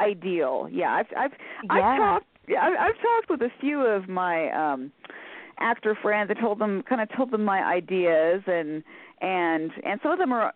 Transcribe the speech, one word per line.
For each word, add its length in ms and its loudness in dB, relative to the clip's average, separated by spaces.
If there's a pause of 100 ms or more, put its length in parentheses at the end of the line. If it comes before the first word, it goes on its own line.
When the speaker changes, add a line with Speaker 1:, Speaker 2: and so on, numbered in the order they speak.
Speaker 1:
ideal. 720 0
Yeah, 220 0
I've, 140 0 (100)
I've, 160 -2 (380)
I've 80 4
Speaker 2:
Yeah. 180 4
Speaker 1:
talked, 300 2 (220)
yeah, 140 0
I've, 140 4
I've 240 0
talked 300 2
with 120 -2
a 80 0 (100)
few 260 -2
of 220 0
my, 420 0
um, 420 -2 (680)
actor 420 0
friends. 340 2
I 40 -6
told 180 2
them, 300 0
kinda 180 0 (100)
told 140 0
them 140 0
my 180 2
ideas, 840 2
and, 340 -2 (380)
and, 500 0 (140)
and 180 -4
some 80 0
of 80 2
them 140 2
are 240 2